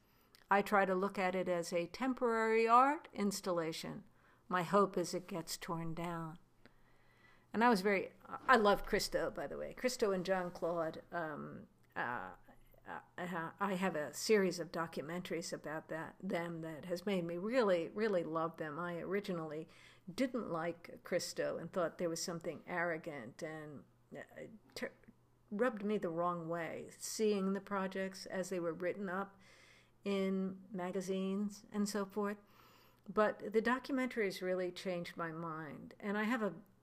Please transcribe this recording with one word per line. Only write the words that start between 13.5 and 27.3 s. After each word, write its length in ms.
I 140
have 240
a 160
series 480
of 100
documentaries 800
about 380
that, 340
them 380
that 240
has 200
made 200
me 120
really, 560
really 300
love 320
them. 240
I 200
originally 680
didn't 340
like 540
Christo 540
and 120
thought 280
there 100
was 160
something 440
arrogant 760
and, 400
uh, 280
ter-, 200
rubbed 320
me 140
the 100
wrong 400
way, 400
seeing 520